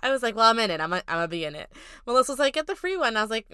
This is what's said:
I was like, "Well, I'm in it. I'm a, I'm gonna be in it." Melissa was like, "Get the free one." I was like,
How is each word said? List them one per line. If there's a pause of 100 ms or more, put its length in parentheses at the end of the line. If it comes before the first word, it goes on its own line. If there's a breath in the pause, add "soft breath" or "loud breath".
I
was
like,
"Well,
I'm
in
it.
I'm
a, (100)
I'm
gonna
be
in
it." (360 loud breath)
Melissa
was
like,
"Get
the
free
one."
I
was
like,